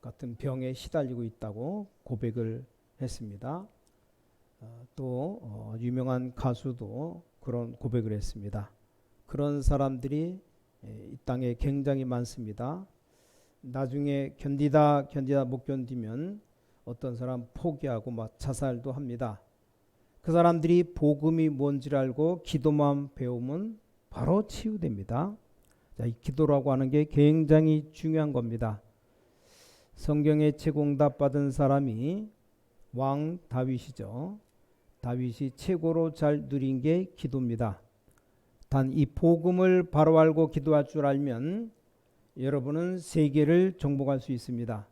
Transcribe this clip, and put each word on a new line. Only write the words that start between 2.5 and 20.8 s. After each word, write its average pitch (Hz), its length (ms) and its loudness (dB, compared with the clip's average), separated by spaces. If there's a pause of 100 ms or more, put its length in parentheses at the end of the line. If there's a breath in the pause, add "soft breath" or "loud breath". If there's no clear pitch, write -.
했습니다. 123 680 -10 (920)
어, 117 240 -20 (100)
또, 135 460 -6
어, 110 380 -12
유명한 127 540 -2
가수도 127 920 -6 (160)
그런 120 340 -6
고백을 113 400 -2
했습니다. 101 580 -6 (560)
그런 143 340 -4
사람들이, 139 760 0 (460)
에, 107 260 -16
이 127 140 -16
땅에 123 300 -2
굉장히 139 500 0
많습니다. 123 800 -6 (760 soft breath)
나중에 135 760 -4
견디다 143 720 4
견디다 139 360 0
못 123 200 -6
견디면 131 720 -6 (460)
어떤 120 300 -8
사람 123 380 -6
포기하고 135 580 -4
막 113 280 -10
자살도 127 520 -4
합니다. 120 500 -6 (800)
그 165 100 -2
사람들이 170 640 6